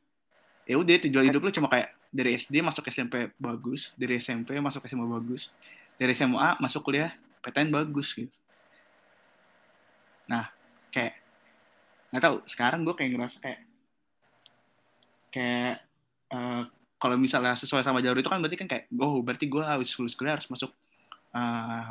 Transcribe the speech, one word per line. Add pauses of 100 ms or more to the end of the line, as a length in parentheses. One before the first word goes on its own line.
(680)
ya
udah
tujuan
hidup
lu
cuma
kayak (160)
dari
S
D
masuk
S
M
P
bagus,
dari
S
M
P
masuk
S
M
A
bagus, (480)
dari
S
M
A
masuk
kuliah (320)
P
T
N
bagus
gitu. (1900)
Nah, (480)
kayak (960)
nggak
tahu,
sekarang
gue
kayak
ngerasa
kayak, (1700)
kayak, (480)
eh, (380)
kalau
misalnya
sesuai
sama
jalur
itu
kan
berarti
kan
kayak,
oh,
berarti
gue
habis
lulus
kuliah
harus
masuk, (640)
eh,